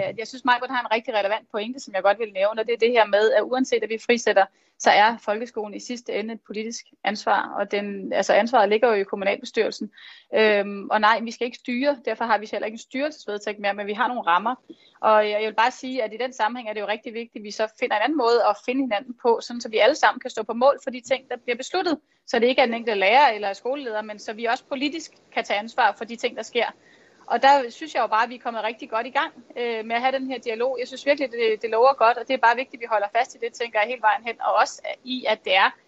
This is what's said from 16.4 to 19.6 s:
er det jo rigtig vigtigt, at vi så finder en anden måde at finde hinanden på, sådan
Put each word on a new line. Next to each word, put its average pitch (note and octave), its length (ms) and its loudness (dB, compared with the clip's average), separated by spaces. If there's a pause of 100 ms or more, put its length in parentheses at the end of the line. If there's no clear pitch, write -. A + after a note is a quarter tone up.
er G#3+ 40 -6
det G#3+ 80 -6
jo G3+ 60 -6
rigtig A3 260 -6
vigtigt, A#3 280 -12
at - 20 -16
vi G#3 80 -12
så A3 160 -2 (120)
finder A#3 160 -2
en G#3 80 0
anden D4 140 0
måde A#3 220 4 (100)
at G#3 60 2 (100)
finde B3+ 160 -2
hinanden A#3 400 -4
på, A3+ 200 2
sådan A#3+ 200 -10